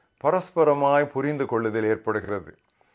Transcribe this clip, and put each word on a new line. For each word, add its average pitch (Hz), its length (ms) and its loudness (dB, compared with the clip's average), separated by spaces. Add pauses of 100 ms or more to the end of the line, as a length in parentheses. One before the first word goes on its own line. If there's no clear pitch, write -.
(240)
பரஸ்பரமாய் 147 800 2
புரிந்து 139 400 -4
கொள்ளுதல் 113 380 -2
ஏற்படுகிறது. 104 760 -4 (380)